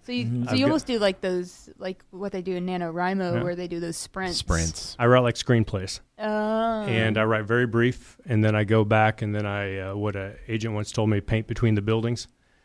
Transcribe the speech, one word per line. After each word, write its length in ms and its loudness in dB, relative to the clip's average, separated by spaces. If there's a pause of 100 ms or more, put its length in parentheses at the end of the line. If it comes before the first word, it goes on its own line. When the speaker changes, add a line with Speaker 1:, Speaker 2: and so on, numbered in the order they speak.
Speaker 1:
So 100 -12
you, 140 -2
Speaker 2:
Mm-hmm. 180 -2
Speaker 1:
so 60 -6
Speaker 3:
I've 80 0
Speaker 1:
you 80 4
Speaker 3:
got 60 4
Speaker 1:
almost 140 0
do, 120 0
like, 240 0
those, 560 -4
like, 320 -8
what 220 -8
they 100 -6
do 140 -4
in 100 -4
nano 260 -4
wrimo, 440 0
Speaker 3:
Yeah. 60 0
Speaker 1:
where 140 -4
they 120 -8
do 120 -6
those 160 -6
sprints. 400 -6
Speaker 4:
Sprints. 640 -2
Speaker 3:
I 80 2
write 140 8
like 160 2
screenplays. 640 0 (180)
Speaker 1:
Oh. 640 -2
Speaker 3:
And 340 0
I 80 4
write 220 0
very 200 2
brief, 600 0
and 180 4
then 100 4
I 100 2
go 200 4
back, 380 4
and 120 -4
then 120 -2
I, 320 -4
uh, 180 -6
what 200 -4
an 180 -8 (140)
agent 260 -4
once 180 -4
told 160 2
me, 140 2
paint 240 0
between 300 2
the 60 0
buildings. 460 -2 (360)